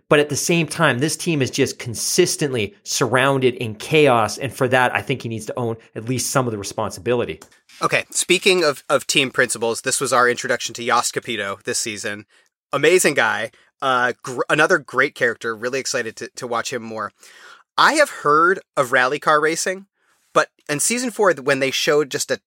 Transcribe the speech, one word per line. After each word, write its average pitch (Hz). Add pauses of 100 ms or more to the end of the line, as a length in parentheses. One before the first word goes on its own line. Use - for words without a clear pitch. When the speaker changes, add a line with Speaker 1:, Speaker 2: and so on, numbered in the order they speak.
(100)
Speaker 1:
but 151
at 147
the 139
same 170
time, 139
this -
team 160
is 117
just -
consistently 127
surrounded 131
in 110
chaos, 127
and 113
for 131
that, 123
I 107
think 127
he 117
needs 110
to -
own 113 (180)
at 113
least 123
some 131
of 120
the 107
responsibility. 101 (400)
Speaker 2:
Okay, 120
speaking 185
of, 147
of 139
team 135
principals, 117
this 131
was 123
our 123
introduction 120
to 120
Jost 120
Capito 104
this 120
season. 104 (480)
Amazing 156
guy. 113 (280)
Uh, 123 (100)
gr-, 131
another 160
great 135
character. 117
Really 123
excited 117
to, -
to 131
watch 117
him 117
more. 110 (680)
I 185
have 302
heard 165 (160)
of 127
rally 131
car 151
racing, 185 (800)
and 147
season 247
four, 202
when 135
they 135
showed 147
just 139
a 127